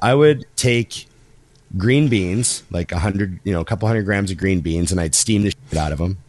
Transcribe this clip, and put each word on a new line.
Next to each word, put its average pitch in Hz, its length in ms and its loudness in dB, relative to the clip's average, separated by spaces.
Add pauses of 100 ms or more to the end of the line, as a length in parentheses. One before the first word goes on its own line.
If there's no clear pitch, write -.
I 117 140 2
would 147 300 4 (100)
take 120 500 -2 (720)
green 131 300 4
beans, 104 640 0
like, 87 220 -4
a 87 60 0
hundred, 95 440 -2
you 101 80 -2
know, 87 80 0
a 82 60 -4
couple 110 240 -2
hundred 113 160 2
grams 101 260 0
of 87 60 -6
green 92 240 0
beans, 82 280 0
and 90 120 0
I'd 80 140 -2
steam 107 260 2
the 101 80 2 (200)
shit 78 80 -2
out 76 140 -2
of 73 80 -4
'em 90 180 -2 (120)